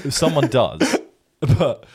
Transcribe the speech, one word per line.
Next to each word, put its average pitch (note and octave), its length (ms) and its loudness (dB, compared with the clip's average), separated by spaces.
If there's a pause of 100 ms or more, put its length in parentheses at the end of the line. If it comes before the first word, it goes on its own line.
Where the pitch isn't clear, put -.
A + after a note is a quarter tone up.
If C#3 100 -6
someone E3 360 0
does, G#2 480 0 (240)
<laughs> - 180 -20
but B2+ 560 0